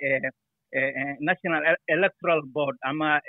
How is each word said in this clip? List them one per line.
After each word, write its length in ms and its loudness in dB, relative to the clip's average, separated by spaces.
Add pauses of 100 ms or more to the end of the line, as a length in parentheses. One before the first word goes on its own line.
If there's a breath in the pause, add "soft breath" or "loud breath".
eh, 280 0 (440)
eh, 260 0
eh, 200 -4
National 460 0
E-, 220 2
Electoral 540 2
Board 400 -4
ama, 480 0